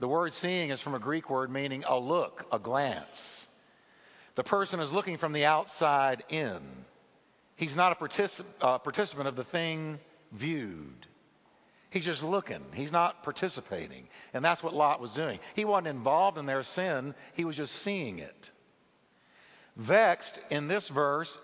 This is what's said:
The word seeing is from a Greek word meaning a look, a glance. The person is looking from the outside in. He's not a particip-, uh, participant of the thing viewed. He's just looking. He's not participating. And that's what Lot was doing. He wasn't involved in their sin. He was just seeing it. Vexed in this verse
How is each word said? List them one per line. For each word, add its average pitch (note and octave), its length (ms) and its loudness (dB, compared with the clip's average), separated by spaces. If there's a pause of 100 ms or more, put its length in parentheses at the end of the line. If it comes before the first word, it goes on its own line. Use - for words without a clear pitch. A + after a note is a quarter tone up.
The B2 80 0
word D#3+ 240 2
seeing F3 380 0
is C3 100 -4
from C#3+ 140 -6
a B2+ 40 -2
Greek C#3+ 320 -2
word C3 200 0
meaning C3+ 340 -4
a C3+ 120 2
look, C3 540 0
a A#2 80 2
glance. A#2 880 -4 (880)
The B2+ 80 -2
person F#3+ 380 0
is C#3+ 100 -2
looking F3+ 260 -2
from D3+ 160 -2
the D3 140 2
outside C#3+ 840 4
in. B2 580 -4 (680)
He's D3+ 220 -4
not F3+ 160 6
a - 20 2
particip-, F#3 520 -2 (140)
uh, B2+ 180 6
participant C#3+ 500 -2
of B2 80 -6
the B2+ 80 -4
thing D#3+ 560 -4 (320)
viewed. G2 720 -6 (840)
He's E3 160 -2
just D3+ 160 -2
looking. D#3+ 500 -2
He's C#3+ 180 -6
not F3 320 2
participating. F#2 840 -6 (240)
And B2+ 100 -2
that's E3 200 4
what D#3+ 100 -4
Lot D3 260 4
was A#2 140 -8
doing. C3+ 260 -2 (160)
He G#3+ 120 0
wasn't F#3+ 220 2
involved D3+ 500 2
in C#3+ 80 -6
their C3+ 160 0
sin. C#3+ 520 -2 (200)
He E3+ 100 -2
was D#3+ 100 -4
just C#3+ 200 -6
seeing D#3+ 440 -4
it. - 320 -14 (1300)
Vexed F3 720 4
in D3 200 0
this F#3+ 200 -2
verse D3 560 0